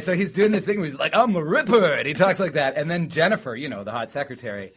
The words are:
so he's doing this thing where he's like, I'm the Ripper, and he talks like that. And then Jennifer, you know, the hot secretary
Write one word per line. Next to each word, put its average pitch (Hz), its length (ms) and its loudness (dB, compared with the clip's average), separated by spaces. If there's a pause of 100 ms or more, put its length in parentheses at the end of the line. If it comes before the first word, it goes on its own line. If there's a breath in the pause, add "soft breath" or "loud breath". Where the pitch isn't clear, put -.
so 185 140 -2
he's 180 180 0
doing 208 200 2
this 208 120 0
thing 208 140 -2
where 185 80 -4
he's 139 120 -8
like, 156 160 -2
I'm 233 180 4
the 175 100 0
Ripper, 202 500 4
and 120 140 0
he 147 80 -2
talks 180 260 4
like 185 120 -2
that. 135 240 0
And 151 140 -2
then 170 180 -2
Jennifer, 160 460 0
you 135 140 -8
know, 101 160 -8
the 101 80 -8
hot 113 180 -6
secretary 113 680 -8